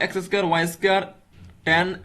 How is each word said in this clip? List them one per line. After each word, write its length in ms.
এক্স 120
স্কয়ার 280
ওয়াই 220
স্কয়ার, 340
টেন 220